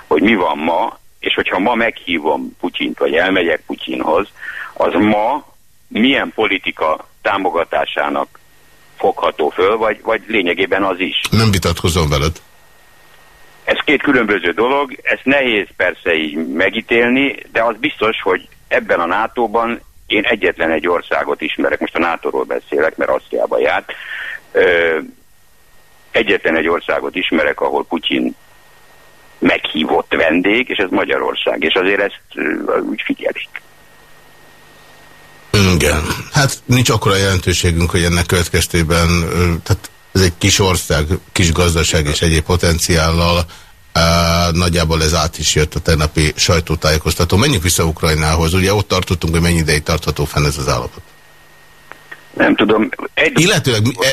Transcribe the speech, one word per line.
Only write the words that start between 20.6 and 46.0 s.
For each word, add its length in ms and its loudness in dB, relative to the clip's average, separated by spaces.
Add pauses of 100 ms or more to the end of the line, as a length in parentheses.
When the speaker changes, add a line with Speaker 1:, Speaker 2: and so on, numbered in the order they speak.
Speaker 1:
egy 180 -2
országot 520 -2
ismerek, 400 -2
most 140 -6
a 40 -2
natóról 460 -2
beszélek, 520 -2
mert 140 -2
Ausztriába 480 -2
járt, 340 -2 (600)
ö, 460 2 (1120)
egyetlen 460 0
egy 120 0
országot 480 -2
ismerek, 440 0
ahol 240 -2
Putyin 500 -4 (1040)
meghívott 760 0
vendég, 540 2
és 100 -4
ez 120 -2
Magyarország, 720 -2
és 120 0
azért 260 2
ezt, 200 -4 (140)
ö, 440 -2
úgy 260 -6
figyelik. 580 -6 (1900)
Speaker 2:
Igen. 520 4 (300)
Hát 320 0
nincs 260 4
akkora 260 2
jelentőségünk, 760 2
hogy 120 0
ennek 240 2
következtében, 840 2 (140)
ö, 220 0 (180)
tehát 280 -4 (220)
ez 80 2
egy 180 2
kis 200 2
ország, 460 0 (280)
kis 200 2
gazdaság 540 2
és 160 -2
egyéb 220 2
potenciállal, 1000 2 (480)
á, 600 2
nagyjából 500 2
ez 120 0
át 240 -2
is 160 -2
jött 200 2
a 60 -4
tegnapi 560 2